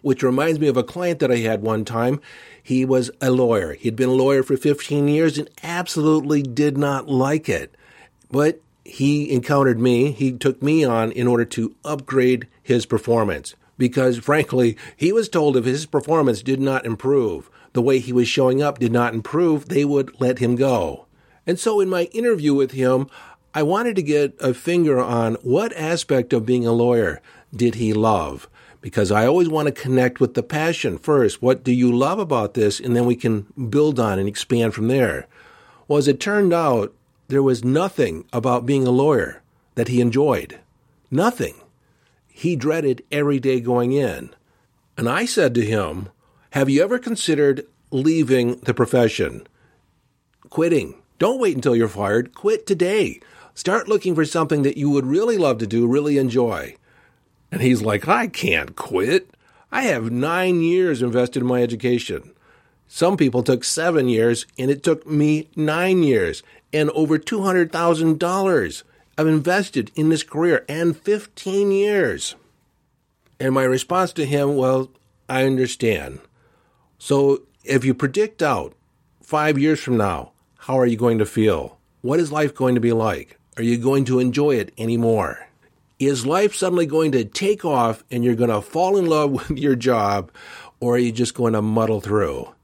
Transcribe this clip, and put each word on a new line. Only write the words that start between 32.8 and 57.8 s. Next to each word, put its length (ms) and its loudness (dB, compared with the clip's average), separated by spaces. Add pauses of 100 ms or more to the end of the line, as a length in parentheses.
then 120 2
we 100 2
can 300 -4 (240)
build 280 2
on 220 0
and 80 -2
expand 440 -2
from 140 -4
there. 400 0 (600)
Well, 100 2
as 80 2
it 140 2
turned 320 2
out, 420 0 (320)
there 160 0
was 220 2
nothing 680 0
about 340 -2
being 200 2
a 60 2
lawyer 500 0 (320)
that 140 -2
he 120 0
enjoyed. 580 0 (520)
Nothing. 440 -2 (760)
He 260 -4
dreaded 560 -2
every 300 0
day 180 0
going 340 0
in. 380 -2 (640)
And 120 -2
I 160 0
said 320 0
to 80 2
him, 460 -4 (400)
"Have 180 0
you 140 2
ever 180 0
considered 680 0 (240)
leaving 720 0
the 120 -2
profession? 760 0 (1000)
Quitting. 440 0 (240)
Don't 220 0
wait 160 0
until 180 2
you're 140 2
fired. 440 0
Quit 320 -2
today. 540 0 (360)
Start 340 -2
looking 260 0
for 100 2
something 380 0
that 140 0
you 120 -2
would 160 2
really 320 0
love 220 2
to 80 -4
do, 220 2
really 280 2
enjoy." 600 -2 (720)
And 120 -4
he's 180 2